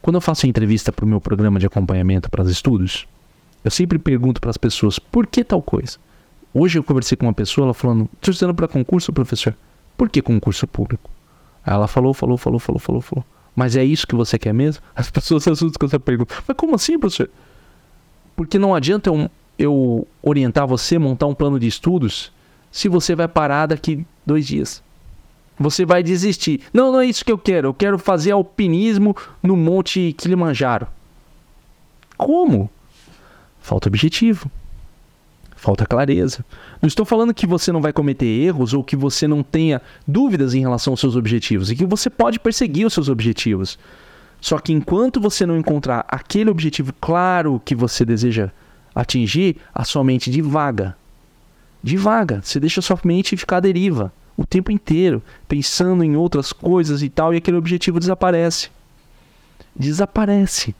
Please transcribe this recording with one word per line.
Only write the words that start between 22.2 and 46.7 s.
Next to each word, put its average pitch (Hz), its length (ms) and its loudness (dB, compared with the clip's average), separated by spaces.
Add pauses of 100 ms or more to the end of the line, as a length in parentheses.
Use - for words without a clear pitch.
se - 160 -4
você 175 260 2
vai 165 140 0
parar 151 380 0
daqui 156 400 -2 (200)
dois 147 220 0
dias. 143 340 -6 (800)
Você 151 260 0
vai 180 180 4
desistir. 170 580 0 (100)
"Não, 262 200 4
não 262 80 4
é 254 80 2
isso - 180 -4
que 240 60 0
eu 214 60 2
quero. 165 320 0
Eu 135 40 -4
quero 202 240 0
fazer 175 320 0
alpinismo 202 840 2 (260)
no 185 160 2
Monte 175 560 0
Kilimanjaro." 147 760 -2 (1300)
Como? 269 540 2 (920)
Falta - 300 -2
objetivo. 160 600 0 (1040)
Falta - 280 0
clareza. 123 640 0 (340)
Não 165 80 2
estou 214 160 0
falando 226 300 2
que - 140 -2
você 175 240 0
não 165 100 0
vai 147 100 0
cometer 139 360 0
erros 127 480 0
ou 139 80 0
que - 120 -4
você 139 320 0
não 151 140 2
tenha 156 400 0 (260)
dúvidas 160 460 2
em 131 60 2
relação 127 340 0
aos 123 60 -4
seus 127 160 0
objetivos 110 560 0
e 120 40 -2
que 160 120 0
você 208 240 -2
pode 226 280 0
perseguir 214 460 0
os 226 80 0
seus 143 160 0
objetivos. 110 680 -2 (600)
Só 156 200 -2
que - 120 -4
enquanto 185 480 0
você 202 280 0
não 165 100 0
encontrar 139 500 -2
aquele 208 440 -2
objetivo 151 500 -2